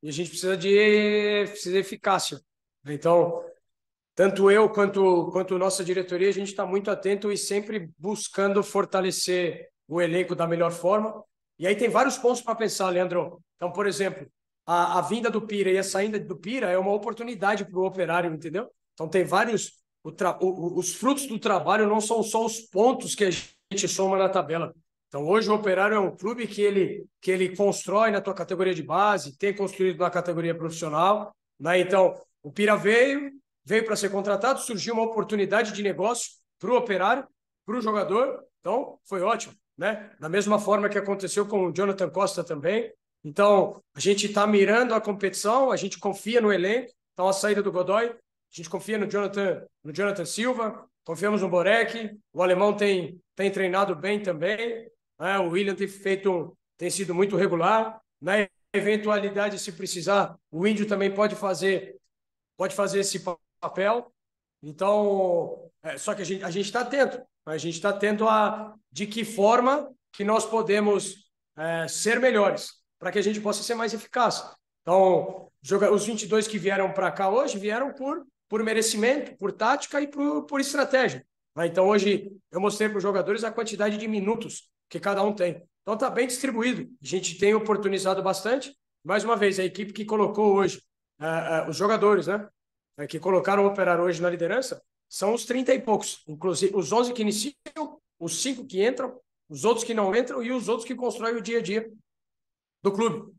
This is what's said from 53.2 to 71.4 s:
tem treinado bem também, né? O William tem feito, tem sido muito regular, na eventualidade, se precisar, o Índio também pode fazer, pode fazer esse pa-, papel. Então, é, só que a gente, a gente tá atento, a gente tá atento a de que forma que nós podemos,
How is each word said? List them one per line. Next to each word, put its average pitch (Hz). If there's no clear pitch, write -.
tem 196
treinado 190
bem 202
também, 214
né? 185
O 180
William 196
tem 190
feito, 190
tem 175
sido 180
muito 196
regular, 180
na 196
eventualidade, 208
se -
precisar, 185
o 165
Índio 208
também 196
pode 208
fazer, 190
pode 185
fazer 196
esse 190
pa-, 175
papel. 202
Então, 190
é, 156
só 208
que 202
a -
gente, 190
a 190
gente 190
tá 240
atento, 262
a 156
gente 165
tá 202
atento 208
a 214
de 202
que 220
forma 247
que -
nós 214
podemos, 208